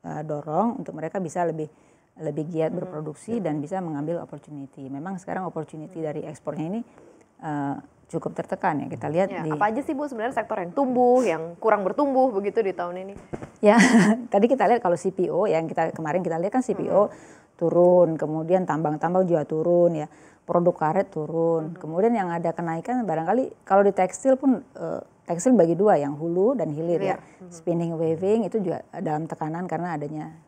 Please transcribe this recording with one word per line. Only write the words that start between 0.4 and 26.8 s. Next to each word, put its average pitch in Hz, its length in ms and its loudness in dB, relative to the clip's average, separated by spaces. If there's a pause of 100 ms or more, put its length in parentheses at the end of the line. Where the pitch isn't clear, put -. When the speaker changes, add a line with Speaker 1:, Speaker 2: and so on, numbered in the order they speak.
Speaker 1:
untuk 151 160 -12
mereka 170 240 -6
bisa 175 240 -2
lebih, 156 240 -4 (480)
lebih 151 320 -6
giat 160 240 -2
Speaker 2:
Mhm. 175 80 -6
Speaker 1:
berproduksi 160 560 -10
Speaker 3:
Ya. 165 160 -4
Speaker 1:
dan 151 80 -4
bisa 160 160 -6
mengambil 165 480 -6
opportunity. 139 640 -16
Memang 165 320 -10
sekarang 185 240 -8
opportunity 156 560 -10
Speaker 2:
Hmm. 156 80 -4
Speaker 1:
dari 147 160 -8
ekspornya 151 400 -8
ini, 208 160 -6 (640)
eh, 143 300 -4 (340)
cukup 165 240 -6
tertekan 165 480 -4
ya, - 80 -10
kita 151 240 -10
lihat 190 160 0
Speaker 2:
Ya, 170 160 -8
Speaker 1:
di 156 80 -2
Speaker 2:
apa 202 160 0
aja 233 160 -4
sih, 320 80 -4
Bu, 285 160 -6
sebenarnya 240 240 -6
sektor 220 240 -4
yang 175 160 -8
tumbuh, 254 480 4
yang 170 400 -2
kurang 208 240 2
bertumbuh 262 480 2
begitu 202 320 -2
di 185 80 -2
tahun 180 320 -8
ini? 196 80 -14 (480)
Speaker 1:
Ya, 214 160 8
<laughs> 226 560 6
tadi 208 160 4
kita 262 160 2
lihat 226 160 4
kalau 175 160 0
C 185 160 -4
P 175 160 -2
O 170 160 0
yang 160 240 0
kita, 170 240 -2
kemarin 160 320 -4
kita 165 160 -4
lihat 196 160 -4
kan 262 80 0
C 208 80 -2
P - 160 -4
O 196 160 6
Speaker 2:
Hmm. - 80 -8 (420)
Speaker 1:
turun, 170 640 4
kemudian 160 480 0
tambang-tambang 160 560 0
juga 170 240 0
turun 170 480 4
ya, 151 160 -8 (320)
produk 175 320 2
karet 175 320 0
turun. 160 640 -2
Speaker 2:
Hmm. 165 80 -14
Speaker 1:
Kemudian 180 340 0
yang 190 160 -2
ada 170 220 -2
kenaikan 175 560 -4
barangkali 170 560 0
kalau 196 180 6
di 202 140 6
tekstil 196 420 2
pun, 262 240 2 (140)
eh, 160 260 -6 (240)
tekstil 180 320 4
bagi 170 160 6
dua, 190 240 6
yang 143 160 0
hulu 175 400 0
dan 165 160 -2
hilir 160 320 -2